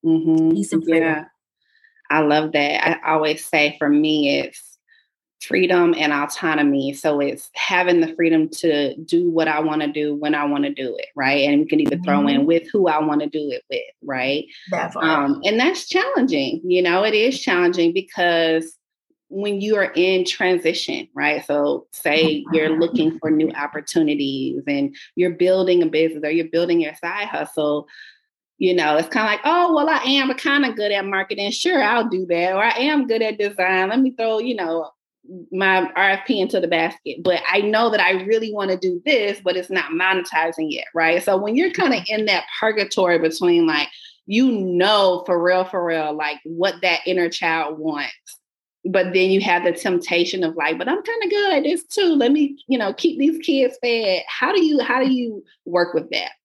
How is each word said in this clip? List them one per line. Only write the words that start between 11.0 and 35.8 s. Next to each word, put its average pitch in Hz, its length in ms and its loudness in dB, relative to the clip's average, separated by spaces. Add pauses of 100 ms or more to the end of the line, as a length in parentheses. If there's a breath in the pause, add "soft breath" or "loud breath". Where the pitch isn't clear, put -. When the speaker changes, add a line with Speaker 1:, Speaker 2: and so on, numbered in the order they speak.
Speaker 1:
right? 139 340 0
And 143 120 4
we 151 60 -2
can 151 140 2
either 143 160 0
throw 143 300 2
in 139 120 2
Speaker 2:
Mm-hmm. 143 60 2
Speaker 1:
with 165 260 2
who 196 160 2
I 156 120 0
wanna 151 280 0
do 147 220 -6
it 123 200 -8
with, 131 120 -4 (220)
right? 139 420 -4 (260 loud breath)
Speaker 2:
That 165 220 -6
part. 156 120 -4
Speaker 1:
Um, 143 380 0
and 214 160 2
that's 339 280 0
challenging. 254 760 0
You 180 180 2
know, 180 220 2
it 214 100 2
is 233 280 0
challenging 175 500 2
because 165 840 0 (560)
when 202 280 -4
you 214 160 0
are 196 180 0
in 185 300 2
transition, 170 920 -2
right? 147 300 -2
So 147 480 -2
say 156 500 0
Speaker 2:
Mm-hmm. - 100 -6
Speaker 1:
you're 156 240 2
looking 160 420 0
for 156 120 -2
new 156 200 2
opportunities 143 1160 -2
and 139 260 -2 (220 loud breath)
you're 180 160 0
building 180 500 2
a 165 40 2
business 156 400 0
or 151 60 -2
you're 165 180 0
building 170 320 2
your 151 140 -4
side 196 340 -8
hustle, 147 580 -4 (680 loud breath)
you 180 180 2
know, 151 220 2
it's 160 100 0
kinda 220 180 0
like, 214 200 0
"Oh, 349 280 2
well, 302 160 2
I 302 140 0
am 269 320 2
kinda 277 380 0
good 208 180 -2
at 196 140 -2
marketing. 196 440 -4
Sure, 320 320 0
I'll 226 280 2
do 185 160 -2
that. 175 280 0
Or 196 80 2
I 226 160 2
am 277 300 0
good 226 140 0
at 220 180 -2
design. 190 500 2
Let 240 120 2
me 262 100 2
throw, 226 280 -2
you 240 140 -4
know, 165 380 -4 (580)
my 185 460 2